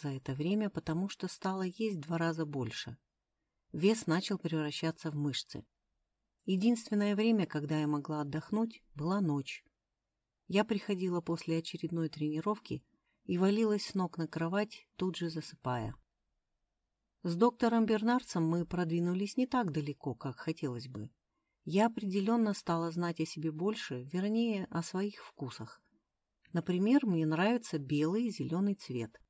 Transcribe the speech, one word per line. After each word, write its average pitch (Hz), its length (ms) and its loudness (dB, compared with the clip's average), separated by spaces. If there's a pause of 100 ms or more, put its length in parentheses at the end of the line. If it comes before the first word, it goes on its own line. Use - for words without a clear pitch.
за 143 80 -4
это 135 240 -6
время, 202 380 0
потому 175 380 -2
что - 180 -6
стала 190 340 -4
есть 190 360 -2
в - 20 -6
два 160 180 -4
раза 165 260 0
больше. 127 540 -6 (760)
Вес 202 360 2
начал 180 320 0
превращаться 160 720 -2
в 151 40 -6
мышцы. - 480 -4 (840)
Единственное 208 720 4
время, 214 300 4
когда 151 340 0
я 151 80 2
могла 151 340 0
отдохнуть, 156 640 -2 (120)
была 175 260 0
ночь. 143 420 0 (840)
Я 202 180 4
приходила 185 560 0
после 165 380 0
очередной 160 500 -4
тренировки 151 760 -2 (420)
и 180 120 0
валилась 208 480 4
с - 80 -8
ног 180 240 -2
на 160 100 -2
кровать, 190 680 -4
тут 185 220 -2
же 170 120 -4
засыпая. 123 680 -6 (1300)
С 170 80 2
доктором 226 520 4
Бернардсом 220 600 2
мы 170 200 2
продвинулись 175 680 0
не 254 120 2
так 240 240 0
далеко, 143 420 -4
как - 240 -8
хотелось 131 500 -6
бы. 123 220 -10 (540)
Я 202 240 4
определённо 214 680 2
стала 170 380 -2
знать 170 280 -2
о 160 60 0
себе 156 260 -4
больше, 160 520 -4 (100)
вернее, 208 560 0
о 170 140 -2
своих 202 420 -6
вкусах. - 560 -10 (720)
Например, 196 540 4
мне 165 180 4
нравятся 180 540 2
белый 151 460 2
и 226 40 0
зелёный 190 460 0
цвет. 117 440 -6 (100)